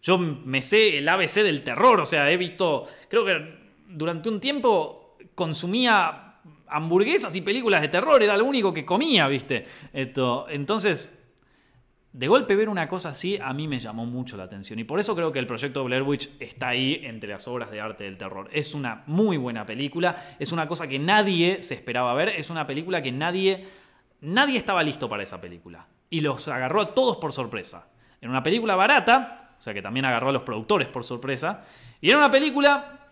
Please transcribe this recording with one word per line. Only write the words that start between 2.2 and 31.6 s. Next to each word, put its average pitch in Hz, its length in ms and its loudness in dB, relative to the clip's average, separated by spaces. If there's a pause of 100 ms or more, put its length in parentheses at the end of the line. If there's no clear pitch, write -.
he 175 60 4
visto, 175 500 0 (220)
creo 220 160 2
que 160 380 -2 (260)
durante 165 400 -4
un 214 120 -2
tiempo 233 800 0 (160)
consumía 180 1000 0 (320)
hamburguesas 180 680 2
y 190 40 -4
películas 196 420 2
de 151 60 0
terror, 226 340 4
era 208 140 4
lo 214 80 4
único 247 280 2
que 156 120 -6
comía, 208 440 4
¿viste? 135 380 -2 (260)
Esto, 131 560 -2
entonces, 165 680 -2 (960)
de 127 140 -4
golpe 208 280 4
ver 214 120 2
una 175 200 -2
cosa 180 220 -8
así 185 320 -4
a 131 120 -6
mí 151 120 -4
me 135 140 -4
llamó 113 240 -10
mucho 123 320 -8
la 95 80 -10
atención 98 340 -12
y 113 60 -6
por 151 160 -4
eso 208 160 -2
creo 165 160 -2
que 135 60 -4
el 123 80 -4
proyecto 127 380 -6
Blair 127 180 0
Witch 139 260 -2 (120)
está 123 280 -8
ahí 131 360 0
entre 110 260 -12
las 101 180 -12
obras 120 220 -8
de 107 100 -10
arte 107 240 -10
del 95 140 -12
terror. 95 340 -12
Es 151 220 -4
una 127 320 -8
muy 180 320 2
buena 117 260 -6
película, 143 760 -6
es 147 140 -4
una 160 160 -2
cosa 165 180 -6
que 135 120 -6
nadie 185 640 2
se - 120 -8
esperaba 123 380 -2
ver, 156 180 2
es 165 200 -6
una 160 160 -4
película 165 340 -4
que 135 120 -4
nadie, 185 540 0 (540)
nadie 247 380 0
estaba 185 240 0
listo 139 260 -2
para 104 140 -6
esa 92 180 -12
película 87 460 -18 (240)
y 165 100 -2
los 147 280 -2
agarró 139 340 0
a 208 120 -4
todos 254 220 2
por 151 160 -6
sorpresa. 107 560 -8 (320)
En 117 80 -14
una 131 140 -2
película 202 340 2
barata, 233 840 4
o - 40 -20
sea 113 100 -10
que 101 80 -8
también 117 240 -4
agarró 127 240 2
a 139 40 2
los 131 100 0
productores 120 460 0
por 120 160 -8
sorpresa, 135 600 -6 (360)